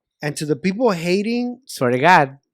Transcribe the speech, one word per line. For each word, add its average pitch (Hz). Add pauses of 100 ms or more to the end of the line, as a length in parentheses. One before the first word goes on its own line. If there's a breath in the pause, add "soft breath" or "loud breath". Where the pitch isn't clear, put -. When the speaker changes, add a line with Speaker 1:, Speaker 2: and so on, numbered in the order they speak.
(220)
Speaker 1:
And 151
to 160
the 147
people 202
hating, 208
Speaker 2:
Swear -
to 127
God. 147 (140)